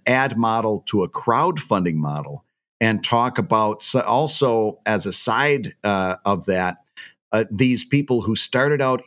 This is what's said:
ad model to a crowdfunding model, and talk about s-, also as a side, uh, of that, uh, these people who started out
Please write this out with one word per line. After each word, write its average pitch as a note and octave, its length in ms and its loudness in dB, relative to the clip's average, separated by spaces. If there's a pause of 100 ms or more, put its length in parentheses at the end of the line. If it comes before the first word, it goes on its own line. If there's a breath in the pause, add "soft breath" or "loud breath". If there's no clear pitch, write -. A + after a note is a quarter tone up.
ad B2+ 300 2
model A2+ 500 0
to G2+ 160 0
a F2 60 -2
crowdfunding A#2 880 0
model, D2 480 -6 (340)
and A2 240 2
talk A#2+ 360 0
about G#2+ 420 0
s-, - 140 -2
also A#2+ 920 0
as G#2 220 0
a F#2 80 -2
side, C3 680 0
uh, F#2+ 340 0 (100)
of G2 180 0
that, F#2 380 -2 (500 loud breath)
uh, A2 180 2
these A#2+ 340 0
people C#3 380 0
who G#2+ 140 -2
started C#3 460 0
out B2+ 240 0